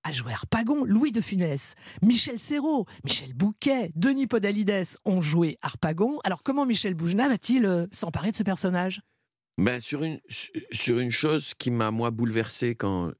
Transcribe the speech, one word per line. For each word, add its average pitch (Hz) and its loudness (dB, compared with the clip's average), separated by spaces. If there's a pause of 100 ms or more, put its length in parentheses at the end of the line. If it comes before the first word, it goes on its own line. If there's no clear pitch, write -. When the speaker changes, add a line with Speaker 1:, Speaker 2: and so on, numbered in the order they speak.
Speaker 1:
a 160 -6
joué 123 -6
Harpagon, 233 0
Louis 233 4
de 226 0
Funès, 170 -2 (280)
Michel 240 4
Serrault, 294 0 (180)
Michel 131 -4
Bouquet, 208 0
Denis 262 2
Podalides 202 0 (200)
ont 185 2
joué 160 2
Harpagon. 180 -2
Alors 185 -2
comment 277 0
Michel 208 0
Boujna 175 0
va-t-il, 240 2
euh, 175 2
s'emparer 175 -2
de - -8
ce 220 -2
personnage ? 185 0 (580)
Speaker 2:
Ben, 120 2
sur 143 -6
une, 160 -4
su-, - -10 (200)
sur 117 0
une 123 0
chose 151 0
qui - -2
m'a, 113 2
moi, 113 0
bouleversé 113 -2
quand 95 -2